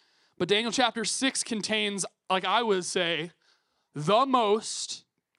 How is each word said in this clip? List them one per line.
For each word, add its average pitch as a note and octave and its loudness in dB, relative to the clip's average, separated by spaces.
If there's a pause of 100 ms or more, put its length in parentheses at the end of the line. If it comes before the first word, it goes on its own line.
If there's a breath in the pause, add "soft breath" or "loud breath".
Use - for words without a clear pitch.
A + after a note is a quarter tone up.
(380 soft breath)
But F3+ -2
Daniel G#3+ 2
chapter A#3 0
six - -2
contains, G#3 -2 (240)
like F#3 0
I G#3+ 2
would F#3+ 2
say, E3+ -2 (640)
the G3+ 4
most A3+ 0 (340)